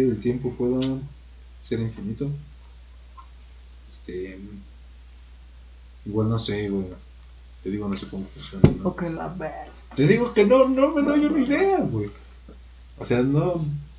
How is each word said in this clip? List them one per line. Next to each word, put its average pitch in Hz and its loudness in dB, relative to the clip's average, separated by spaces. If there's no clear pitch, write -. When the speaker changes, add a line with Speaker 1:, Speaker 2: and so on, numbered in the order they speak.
Speaker 1:
el 117 2
tiempo 123 -2
pueda 127 0
ser 113 -4
infinito. 113 -4
Este, 92 -10
igual 107 0
no 113 0
sé, 104 -2
güey. 98 -2
Te 95 -6
digo, 104 -4
no 98 -2
sé - -10
cómo 95 -8
funciona, - 2
¿no? 190 -2
Speaker 2:
O 180 -4
que 170 -4
la 160 -6
verga. 160 -10
Speaker 1:
Te 139 6
digo 233 4
que 208 6
no, 262 6
no 262 4
me 285 2
doy 294 4
Speaker 2:
No, 294 4
Speaker 1:
una 320 0
Speaker 2:
no, 254 4
Speaker 1:
idea, 349 2
Speaker 2:
no. 254 0
Speaker 1:
güey. 107 -4
O - -6
sea, 123 2
no. 160 2